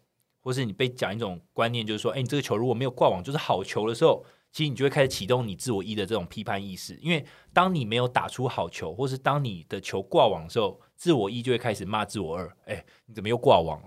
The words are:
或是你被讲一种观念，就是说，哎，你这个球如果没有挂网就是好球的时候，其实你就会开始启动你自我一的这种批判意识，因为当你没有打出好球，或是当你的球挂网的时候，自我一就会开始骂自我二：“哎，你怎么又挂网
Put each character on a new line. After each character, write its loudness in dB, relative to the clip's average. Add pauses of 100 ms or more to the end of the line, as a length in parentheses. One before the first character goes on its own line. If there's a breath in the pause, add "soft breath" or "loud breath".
(420)
或 -4
是 -2
你 -2
被 0
讲 -4
一 -6
种 -6 (120)
观 2
念， -2
就 -2
是 -2
说， -2
哎， -4
你 -2
这 0
个 2
球 -2
如 0
果 2
没 -2
有 0
挂 2
网 0
就 -8
是 -2
好 0
球 -2
的 -2
时 4
候， 4 (280 loud breath)
其 -4
实 2
你 -4
就 2
会 2
开 4
始 6
启 -6
动 2
你 -6
自 -4
我 0
一 -6
的 -2
这 -4
种 0
批 -10
判 -4
意 -10
识， -14
因 -2
为 0 (260 loud breath)
当 4
你 0
没 0
有 4
打 0
出 -4
好 -4
球， -8
或 -2
是 -6
当 0
你 -8
的 -8
球 -4
挂 6
网 -2
的 -14
时 -2
候， 0 (160 soft breath)
自 2
我 4
一 -6
就 0
会 4
开 -2
始 -8
骂 -2
自 -6
我 -4
二 -10 (120)
：“哎， -10 (220 soft breath)
你 -20
怎 -8
么 -4
又 2
挂 6
网 -2